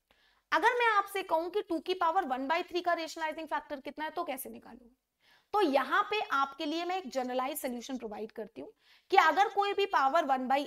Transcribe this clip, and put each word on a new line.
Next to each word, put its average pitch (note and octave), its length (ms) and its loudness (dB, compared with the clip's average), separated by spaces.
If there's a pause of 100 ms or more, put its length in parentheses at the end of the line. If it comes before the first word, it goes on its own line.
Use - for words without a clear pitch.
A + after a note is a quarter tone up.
(520)
अगर F4 220 4
मैं A#4+ 120 2
आपसे G4+ 360 2
कहूं F4 280 -2
कि G#4 120 -2
टू E4 160 -4
की F4+ 160 -4
पावर F4+ 300 2
वन B3+ 240 -4
बाई E4+ 140 0
थ्री F4 180 -4
का F4 120 0
रेशनलाइजिंग D#4+ 540 -6
फैक्टर D4 340 -6
कितना D4 240 -10
है, D#4 60 -6
तो E4+ 140 -6
कैसे C4 260 -8
निकालोगे? A#3 440 -20 (600)
तो G#4 60 4
यहाँ E4 500 4
पे G#4 100 0 (120)
आपके C#4 340 -2
लिए E4+ 180 -2
मैं F4+ 120 -2
एक F#4 140 -6
जनरलाइज B3+ 480 -4
सॉल्यूशन B3 400 -8
प्रोवाइड A3 340 -10
करती G3 280 -14
हूँ D4+ 120 -14 (380)
कि F4+ 60 6
अगर F4 320 6
कोई G4+ 240 0
भी G4 140 2
पावर D#4 380 4
वन C4 240 0
by C4 180 2